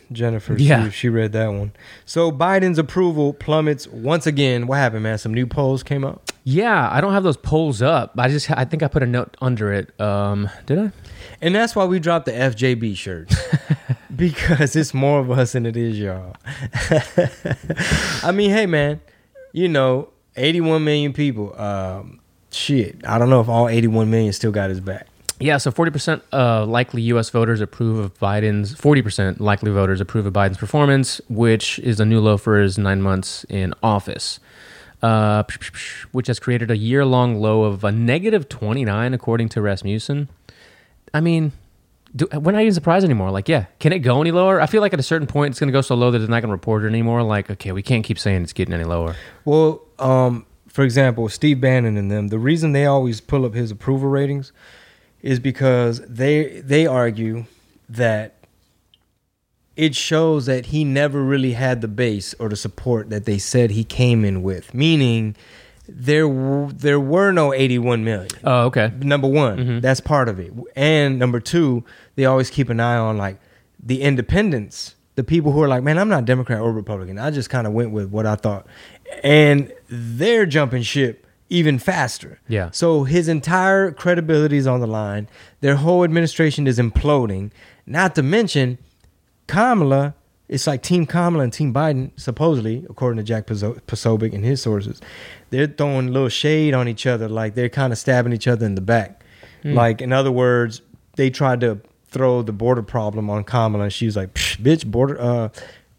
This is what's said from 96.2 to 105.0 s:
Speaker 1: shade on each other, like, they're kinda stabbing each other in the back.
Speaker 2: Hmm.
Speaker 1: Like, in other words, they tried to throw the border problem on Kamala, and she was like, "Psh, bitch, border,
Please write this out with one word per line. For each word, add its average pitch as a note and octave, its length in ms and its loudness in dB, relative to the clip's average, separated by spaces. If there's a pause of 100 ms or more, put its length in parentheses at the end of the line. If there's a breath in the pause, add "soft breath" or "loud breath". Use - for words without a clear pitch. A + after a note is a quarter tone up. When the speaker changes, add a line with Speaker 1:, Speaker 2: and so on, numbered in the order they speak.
Speaker 1:
shade D3+ 460 0
on B2 140 0
each A#2 180 -6
other, A2+ 220 -2
like, A2 260 -4
they're B2 140 0
kinda B2+ 280 -2
stabbing B2 360 2
each A#2 160 -2
other A#2 180 2
in G2+ 80 0
the F#2+ 60 -4
back. G2+ 420 -2 (400 loud breath)
Speaker 2:
Hmm. D3 120 -2
Speaker 1:
Like, A#2 280 4
in B2+ 100 -2
other C3+ 200 2
words, B2 500 2 (340)
they C3+ 140 2
tried B2+ 300 0
to A2+ 180 0 (320)
throw B2+ 320 0
the A2 100 -6
border A#2 300 0
problem G#2+ 480 -4
on G#2 140 -2
Kamala, G#2+ 400 0
and G2+ 80 -2
she - 140 -4
was G#2+ 100 -2
like, F#2+ 180 -6
"Psh, - 280 -6
bitch, D#3 240 2
border, B2 340 0